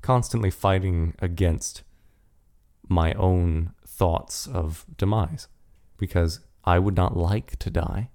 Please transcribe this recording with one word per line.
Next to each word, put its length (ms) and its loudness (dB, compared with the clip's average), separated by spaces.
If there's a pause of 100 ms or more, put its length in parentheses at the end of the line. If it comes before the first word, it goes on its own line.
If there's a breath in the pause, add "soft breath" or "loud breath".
constantly 500 2
fighting 680 0
against 640 -2 (1040)
my 240 2
own 600 2 (120)
thoughts 600 -2
of 400 -6 (120)
demise, 500 -2 (500)
because 440 0 (240)
I 140 4
would 180 2
not 180 2
like 440 -2
to 100 -6
die 460 -4